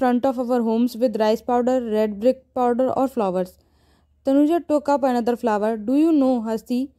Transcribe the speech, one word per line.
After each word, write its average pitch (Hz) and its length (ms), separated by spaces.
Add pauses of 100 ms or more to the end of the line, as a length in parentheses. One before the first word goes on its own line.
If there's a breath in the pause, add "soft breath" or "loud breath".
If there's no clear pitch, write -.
front 247 200
of 262 180
our 247 220
homes 226 280
with 226 280
rice 220 240
powder, 247 400 (100)
red 214 300
brick 254 180 (200)
powder 247 320
or 262 180
flowers." 185 420 (760)
Tanuja 294 340
took 294 220
up 285 180
another 240 360
flower। 214 480
"Do 247 100
you 320 180
know, 254 360
Hasti," 240 400 (100)